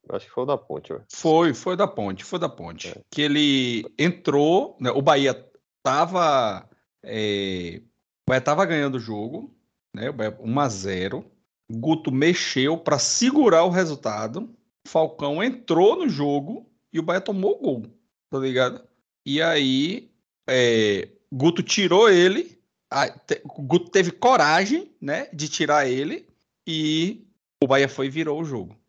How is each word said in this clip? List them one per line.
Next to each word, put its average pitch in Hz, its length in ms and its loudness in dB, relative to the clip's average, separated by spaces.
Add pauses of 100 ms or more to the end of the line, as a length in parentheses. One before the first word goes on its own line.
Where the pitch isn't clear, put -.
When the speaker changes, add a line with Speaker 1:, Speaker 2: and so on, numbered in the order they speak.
(140)
Speaker 1:
acho 98 120 -10
que - 60 -20
foi 123 120 -6
o - 40 -4
da 143 100 -2
Ponte, - 360 -12
velho. - 180 -14
Speaker 2:
Foi, 165 420 2
foi 185 200 -6
o 175 40 -4
da 196 100 0
Ponte, 98 360 -8
foi 185 140 -10
o - 20 -6
da 165 100 -4
Ponte. 82 400 -14
Speaker 1:
É. - 120 -16 (100)
Speaker 2:
Que 147 100 -4
ele 139 640 0 (140)
entrou, 165 800 2
né, 127 100 -2
o 135 140 0
Bahia 139 320 4 (480)
tava, 139 840 0 (360)
é, 98 800 -4 (460)
o - 40 -2
Bahia 131 100 2
tava 151 240 0
ganhando 147 300 -2
o 123 40 -6
jogo, 113 540 -10 (400)
né, 113 160 -6
o 143 40 -8
Bahia 107 260 -6
um 120 200 -2
a 143 100 2
zero. 98 560 -6 (440)
Guto 151 420 -2
mexeu 151 680 0
pra 147 200 0
segurar 240 680 4
o 185 40 2
resultado. 139 800 -4 (380)
Falcão 156 560 -2
entrou 233 520 4
no 349 140 -2
jogo 143 600 -4 (220)
e 165 80 -4
o 165 40 -6
Bahia 175 180 -2
tomou 196 340 -2
o - 60 -20
gol, 131 220 -4 (480)
tá 135 80 -4
ligado? 127 420 0 (440)
E 143 160 -2
aí, 151 680 0 (400)
é, 113 580 2 (240)
Guto 156 300 2
tirou 202 480 4
ele, 185 500 4 (300)
a-, 135 200 -2
te-, - 360 -8
Guto 165 460 -2
teve 175 200 2
coragem, 214 880 2
né, 156 320 -6
de 151 160 -8
tirar 147 400 0
ele 143 400 -4 (400)
e 160 580 -2 (380)
o 135 40 2
Bahia 139 200 4
foi 135 200 -6
e - 20 -6
virou 156 320 -6
o - 40 -4
jogo. 101 300 -10 (140)